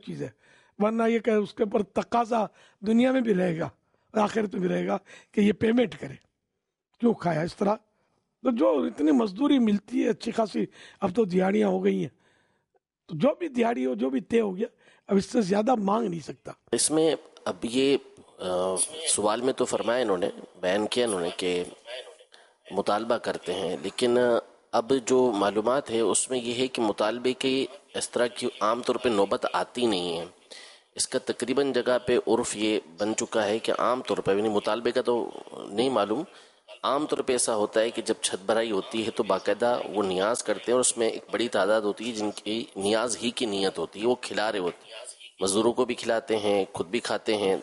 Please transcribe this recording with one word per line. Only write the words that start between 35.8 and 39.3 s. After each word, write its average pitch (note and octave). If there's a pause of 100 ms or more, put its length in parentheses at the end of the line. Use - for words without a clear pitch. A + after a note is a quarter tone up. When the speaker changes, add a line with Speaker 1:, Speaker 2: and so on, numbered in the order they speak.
Speaker 2:
معلوم، A2+ (600)
عام C3+
طور C#3+
پہ C3
ایسا A#2+
ہوتا G#2
ہے A2+
کہ A2+
جب A2
چھت F#2
بھرائی A2+
ہوتی G#2
ہے A2+
تو -
باقاعدہ G#2